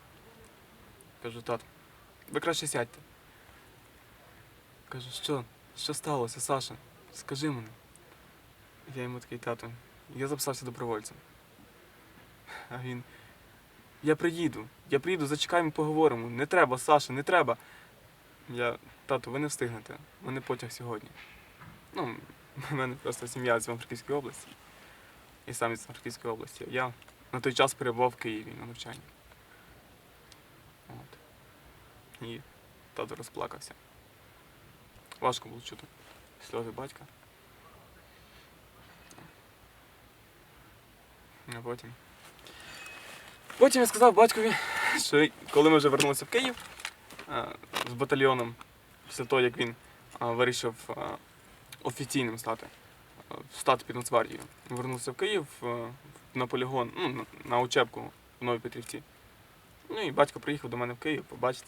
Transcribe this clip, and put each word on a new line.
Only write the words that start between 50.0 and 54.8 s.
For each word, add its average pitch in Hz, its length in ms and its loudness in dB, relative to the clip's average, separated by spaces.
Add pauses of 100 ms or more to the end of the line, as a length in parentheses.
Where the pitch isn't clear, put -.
е, - 20 0
вирішив, 120 500 2 (160)
е, 113 40 -6 (880)
офіційним 127 560 -2
стати, 113 280 -4 (640)
е, - 20 -12 (240)
стати 127 280 2
під 113 100 -8
Нацгвардію, 117 440 0 (280)
вернувся 127 420 -6